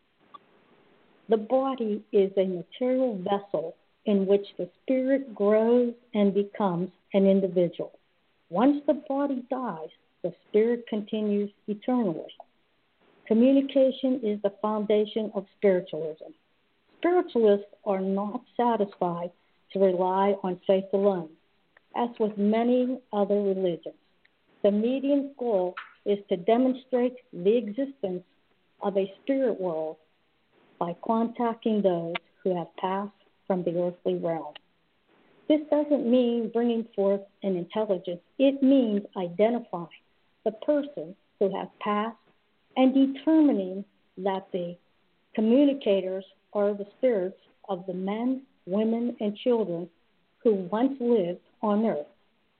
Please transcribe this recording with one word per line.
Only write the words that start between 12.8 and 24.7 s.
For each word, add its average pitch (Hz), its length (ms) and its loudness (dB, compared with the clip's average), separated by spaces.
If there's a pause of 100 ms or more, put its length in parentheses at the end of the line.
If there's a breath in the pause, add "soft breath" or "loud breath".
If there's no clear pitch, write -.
Communication 262 1000 4
is 208 200 -2
the 202 180 0
foundation 214 720 0
of 196 120 -6 (120)
spiritualism. 165 760 0 (680)
Spiritualists 240 640 2 (200)
are 196 160 -2
not 202 400 -4 (140)
satisfied 180 760 -2 (420)
to 196 60 -2
rely 190 640 2
on 180 240 -4
faith 190 260 2
alone. 196 360 0 (680)
As 240 140 -2 (100)
with 208 180 -2
many 240 600 2 (140)
other 202 280 0
religions, 190 540 -4 (680)
the 202 80 4